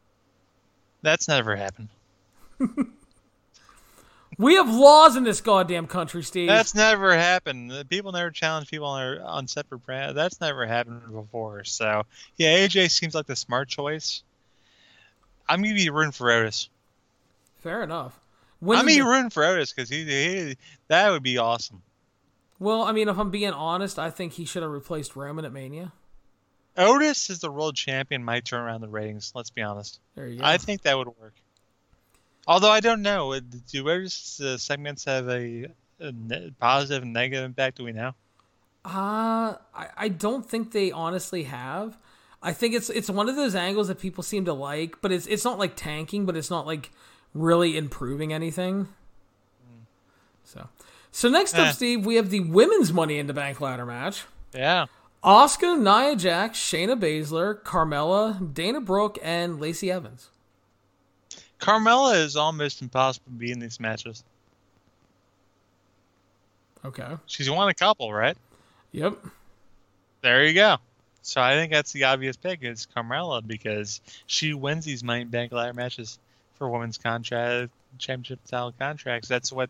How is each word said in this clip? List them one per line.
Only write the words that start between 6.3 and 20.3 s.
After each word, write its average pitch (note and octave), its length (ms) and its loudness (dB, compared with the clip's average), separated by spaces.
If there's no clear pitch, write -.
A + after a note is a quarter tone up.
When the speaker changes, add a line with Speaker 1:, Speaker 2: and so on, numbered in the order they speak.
Speaker 1:
That's G#3+ 280 4
never G#3 420 6
happened. D#3 540 0
The C#3 140 -10
people F#3+ 260 -4
never F3 180 -4
challenge D#3 400 -4
people D3+ 160 -8
on C#3 140 -4
their, C3 260 -6
on B2+ 220 -6
separate C#3 320 -10
brand. C3+ 360 -8
That's F3 240 -2
never C3+ 280 -4
happened A#2 340 -4
before. G#2+ 520 -12
So, G#2+ 400 -2
yeah, D#3+ 200 4
A G3 100 4
J F#3 200 2
seems D#3+ 280 -2
like D#3 100 -4
the C3 100 -8
smart C3 320 -4
choice. D3+ 540 -8
I'm F3+ 140 2
gonna G#3+ 100 -2
be F#3 160 2
rooting D3+ 220 0
for B2 200 0
Otis. A2+ 380 0
Speaker 2:
Fair F3+ 200 -6
enough. D#3 380 -8
Speaker 1:
I'm E3 60 -4
gonna A#3 180 6
be D4+ 160 8
Speaker 2:
When B3+ 100 4
Speaker 1:
rooting B3+ 200 2
for D3+ 120 2
Otis E3+ 300 2
'cause A#2+ 160 -8
he, D3+ 140 -6
he, D3+ 540 -2